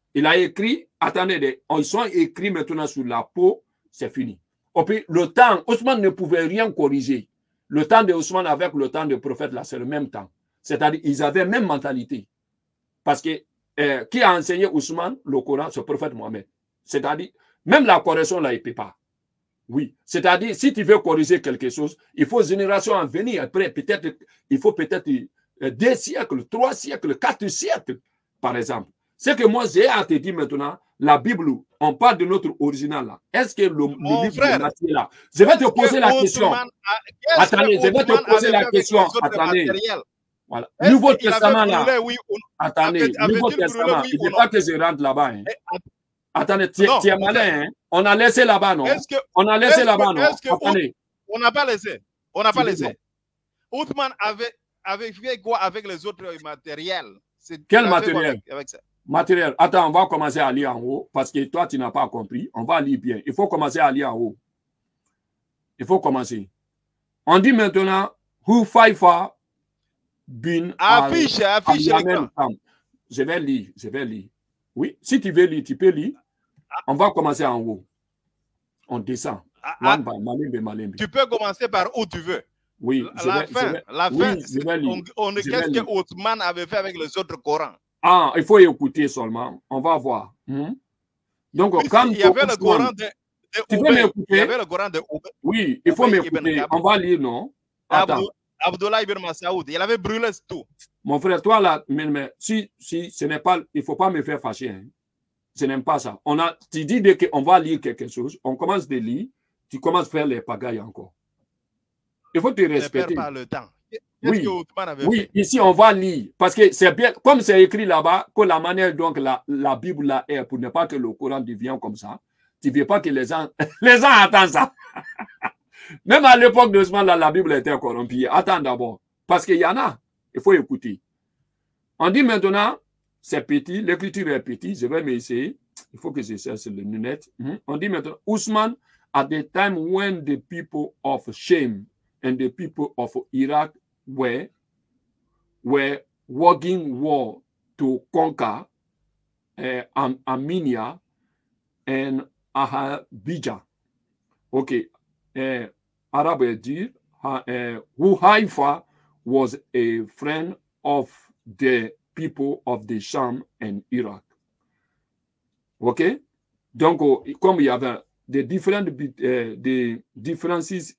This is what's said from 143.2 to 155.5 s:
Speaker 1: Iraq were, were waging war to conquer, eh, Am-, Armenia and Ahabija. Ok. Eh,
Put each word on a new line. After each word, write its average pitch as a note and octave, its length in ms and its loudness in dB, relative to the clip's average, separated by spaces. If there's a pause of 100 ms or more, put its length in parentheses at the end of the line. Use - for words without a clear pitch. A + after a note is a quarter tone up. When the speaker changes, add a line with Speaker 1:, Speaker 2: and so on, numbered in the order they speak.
Speaker 1:
Iraq C#3 400 -2 (360)
were, C3 400 -4 (1160)
were C#3 360 -2 (280)
waging D#3 720 0
war C#3 420 -4 (360)
to C3 240 -2 (100)
conquer, D3+ 540 -2 (920)
eh, B2+ 260 -8 (120)
Am-, C3 300 -2
Armenia C3+ 720 -6 (880)
and C3+ 340 -4 (340)
Ahabija. C3+ 1080 -8 (920)
Ok. C3+ 200 -4 (640)
Eh, C3 320 -6 (500)